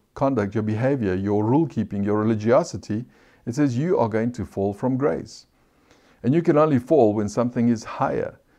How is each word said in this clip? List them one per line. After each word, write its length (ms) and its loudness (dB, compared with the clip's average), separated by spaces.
conduct, 420 -2
your 80 -2
behavior, 500 -2
your 300 0
rule 240 2
keeping, 360 -4
your 160 0
religiosity, 880 0
it 100 -6
says 220 0
you 220 0
are 100 0
going 220 -2
to 140 -8
fall 280 -4
from 240 -4
grace. 480 -4
And 100 2
you 80 2
can 160 2
only 220 4
fall 340 4
when 160 -2
something 400 0
is 140 0
higher. 560 -4